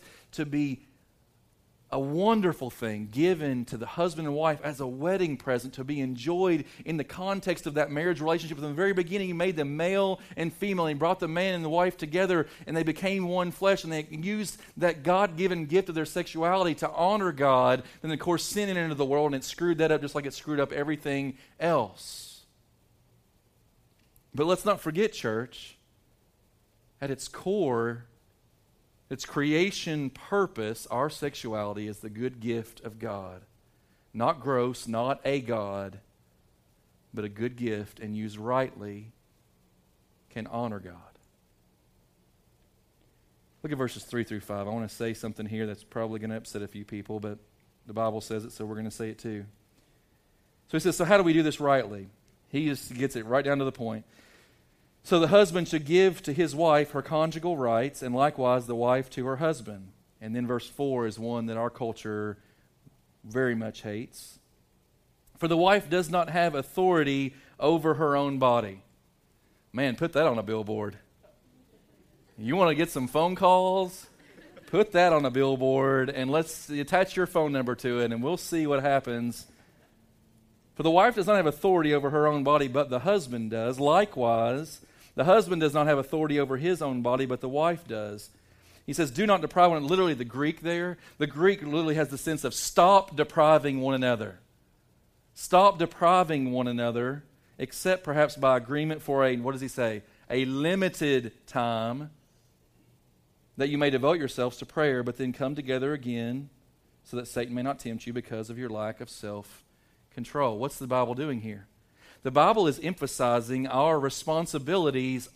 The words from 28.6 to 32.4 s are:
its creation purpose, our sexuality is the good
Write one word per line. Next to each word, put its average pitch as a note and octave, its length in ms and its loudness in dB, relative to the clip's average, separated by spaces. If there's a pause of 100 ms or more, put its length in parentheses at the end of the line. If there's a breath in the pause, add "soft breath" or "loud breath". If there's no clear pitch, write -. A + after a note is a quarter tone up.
its C3+ 160 -10
creation D3+ 840 -2
purpose, A#2 760 -4
our B2+ 220 -2
sexuality G#2+ 800 -6
is G#2+ 120 -10
the A2 120 -14
good A#2+ 300 -8